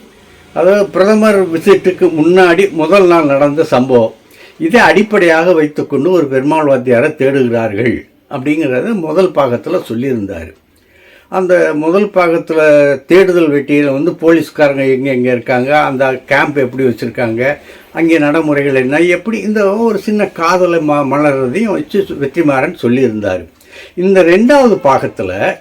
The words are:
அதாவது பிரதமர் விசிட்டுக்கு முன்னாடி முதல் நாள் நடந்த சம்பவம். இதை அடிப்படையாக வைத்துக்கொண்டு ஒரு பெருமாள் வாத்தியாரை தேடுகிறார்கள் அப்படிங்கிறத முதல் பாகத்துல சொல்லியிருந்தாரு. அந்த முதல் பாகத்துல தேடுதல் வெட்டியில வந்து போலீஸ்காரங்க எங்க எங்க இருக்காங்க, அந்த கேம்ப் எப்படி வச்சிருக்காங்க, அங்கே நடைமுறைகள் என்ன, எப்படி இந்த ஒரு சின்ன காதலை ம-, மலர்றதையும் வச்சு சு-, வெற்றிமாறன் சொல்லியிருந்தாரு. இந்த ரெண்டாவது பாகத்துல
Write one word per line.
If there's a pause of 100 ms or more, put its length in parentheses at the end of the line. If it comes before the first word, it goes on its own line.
(540)
அதாவது
பிரதமர்
விசிட்டுக்கு (100)
முன்னாடி
முதல்
நாள்
நடந்த
சம்பவம். (460)
இதை
அடிப்படையாக
வைத்துக்கொண்டு
ஒரு
பெருமாள்
வாத்தியாரை
தேடுகிறார்கள் (300)
அப்படிங்கிறத
முதல்
பாகத்துல
சொல்லியிருந்தாரு. (760)
அந்த
முதல்
பாகத்துல (500)
தேடுதல்
வெட்டியில
வந்து
போலீஸ்காரங்க
எங்க
எங்க
இருக்காங்க,
அந்த
கேம்ப்
எப்படி
வச்சிருக்காங்க, (360)
அங்கே
நடைமுறைகள்
என்ன,
எப்படி
இந்த
ஒரு
சின்ன
காதலை
ம-,
மலர்றதையும்
வச்சு
சு-,
வெற்றிமாறன்
சொல்லியிருந்தாரு. (500)
இந்த
ரெண்டாவது
பாகத்துல